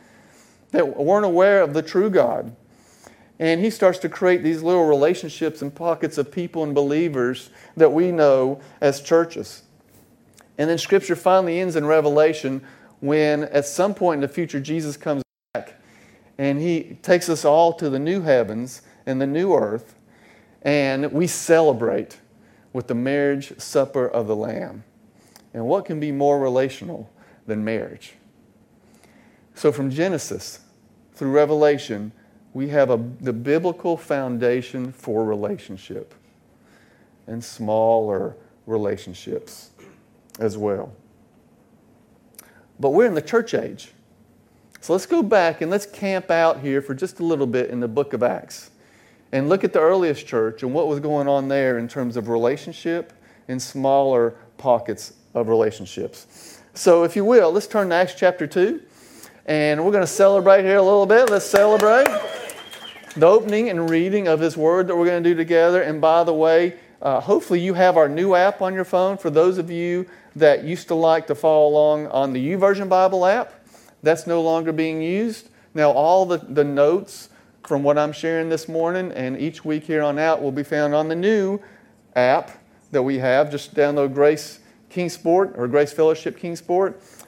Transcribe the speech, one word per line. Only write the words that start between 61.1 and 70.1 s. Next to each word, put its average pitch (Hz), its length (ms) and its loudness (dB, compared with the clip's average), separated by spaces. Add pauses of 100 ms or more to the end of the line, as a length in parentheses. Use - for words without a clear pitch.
Let's 202 160 0
celebrate 214 600 4 (1080)
the 156 100 6
opening 214 440 4
and 165 200 -2
reading 185 380 0
of 160 120 2
his 160 160 -2
word 170 320 2
that 175 80 -2
we're 170 100 2
gonna 175 140 0
do 170 140 2
together. 165 480 2
And 151 180 -4
by 160 220 4
the 165 120 0
way, 165 420 2 (260)
uh, 135 180 0
hopefully 185 400 0
you 180 140 -2
have 180 220 4
our 156 120 6
new 180 260 0
app 196 280 2
on 190 120 -4
your 185 100 -4
phone. 190 320 0
For 175 140 -6
those 180 280 2
of 170 120 -8
you 175 360 -4 (300)